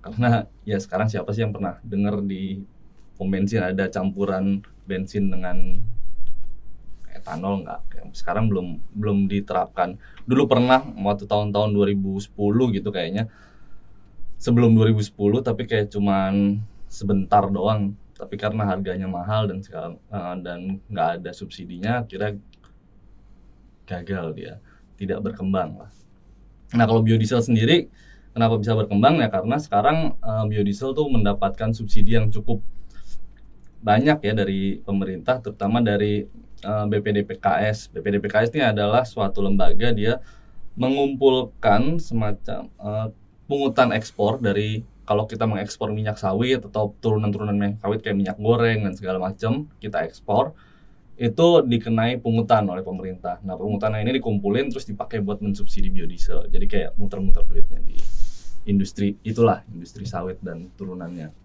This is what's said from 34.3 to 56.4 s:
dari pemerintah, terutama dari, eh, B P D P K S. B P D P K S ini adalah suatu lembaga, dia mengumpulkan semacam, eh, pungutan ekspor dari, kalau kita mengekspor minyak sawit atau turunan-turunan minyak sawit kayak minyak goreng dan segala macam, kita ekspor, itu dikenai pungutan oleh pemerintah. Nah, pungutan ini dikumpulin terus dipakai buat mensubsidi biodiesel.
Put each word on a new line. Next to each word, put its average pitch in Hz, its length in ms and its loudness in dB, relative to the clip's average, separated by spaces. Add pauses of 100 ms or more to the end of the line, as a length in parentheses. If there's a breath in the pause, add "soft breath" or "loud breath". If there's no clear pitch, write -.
dari 98 480 -2
pemerintah, 98 580 -4
terutama 104 400 -2
dari, 104 400 0 (400)
eh, 104 240 -4
B 104 60 -2 (100)
P 101 80 -6
D 104 160 0
P - 160 -14
K 101 320 0
S. - 160 -16
B - 80 -14
P - 80 -8
D 101 160 -2
P 101 80 -6
K 110 160 0
S 117 80 -6
ini 151 80 0
adalah 107 400 0
suatu 101 400 -2
lembaga, 101 480 6
dia 107 320 0 (560 soft breath)
mengumpulkan 131 1200 2
semacam, 110 720 -4
eh, 107 380 -8 (420)
pungutan 135 400 0
ekspor 107 480 -2
dari, 107 480 -4 (160)
kalau 107 240 -2
kita 113 240 -4
mengekspor 104 400 -6
minyak 107 240 -6
sawit 113 480 -2
atau 104 400 -6
turunan-turunan 104 560 -2
minyak 101 240 -4
sawit 104 240 -4
kayak 104 80 -4
minyak 98 240 -2
goreng 113 480 0
dan 92 80 -4
segala 92 240 -6
macam, 113 480 -4 (160)
kita 85 240 -6
ekspor, 131 480 -4 (640 soft breath)
itu 160 480 4
dikenai 117 560 -2
pungutan 113 480 2
oleh 92 160 -8
pemerintah. 92 560 -10
Nah, 92 160 -10
pungutan 107 400 -4
ini 123 240 -2
dikumpulin 107 480 -2
terus - 160 -10
dipakai 113 320 -8
buat 101 240 -6
mensubsidi 101 480 2
biodiesel. 92 640 4